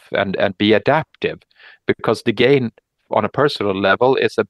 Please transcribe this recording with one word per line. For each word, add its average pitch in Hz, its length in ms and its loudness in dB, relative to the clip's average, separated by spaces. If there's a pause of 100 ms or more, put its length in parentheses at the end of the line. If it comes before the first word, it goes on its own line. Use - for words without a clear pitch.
(120)
and, 95 260 -4
and 101 200 -2
be 104 140 2
adaptive, 104 680 -2 (460)
because - 360 -2
the 120 80 0
gain 123 400 2 (420)
on 104 120 2
a 95 40 -4
personal 101 500 -2
level 101 360 2
is - 220 -2
a 107 120 0